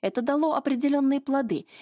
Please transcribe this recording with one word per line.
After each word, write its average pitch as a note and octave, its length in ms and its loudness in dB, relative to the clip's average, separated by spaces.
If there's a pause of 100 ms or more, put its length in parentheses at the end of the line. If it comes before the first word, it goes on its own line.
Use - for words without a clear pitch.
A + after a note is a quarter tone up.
Это G3 200 -2
дало D4 320 0
определенные C#4 640 2
плоды, C4+ 460 -2 (160)